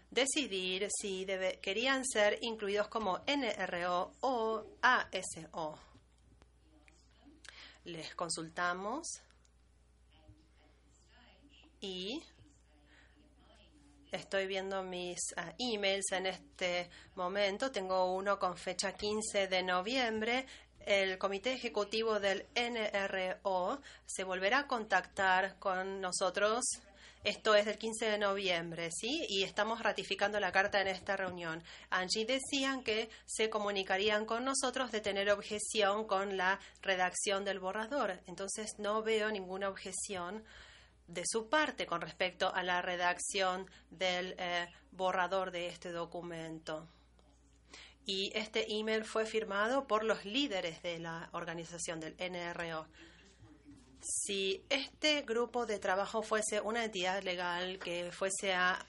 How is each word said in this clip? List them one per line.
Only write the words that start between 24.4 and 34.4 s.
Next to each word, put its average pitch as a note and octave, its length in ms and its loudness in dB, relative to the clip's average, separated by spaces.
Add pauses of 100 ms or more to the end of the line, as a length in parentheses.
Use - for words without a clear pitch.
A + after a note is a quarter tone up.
a C#4+ 80 0
contactar F#3+ 920 2
con F#3+ 420 -2
nosotros. G3 600 2 (600)
Esto G#3 320 4
es G#3 100 8
del G#3+ 140 -2
quince A3 260 -2
de G#3 140 2
noviembre, E3+ 720 0
¿sí? A#3+ 360 -4
Y G3 140 2
estamos G#3+ 400 0
ratificando G#3 580 0
la F#3+ 120 0
carta G3 280 4
en F#3+ 80 2
esta F#3+ 300 -2
reunión. F3 460 -4 (260)
Allí F#3 340 0
decían C4+ 600 -2
que A3+ 260 0 (160)
se A3 240 0
comunicarían G#3 800 2
con A3+ 180 0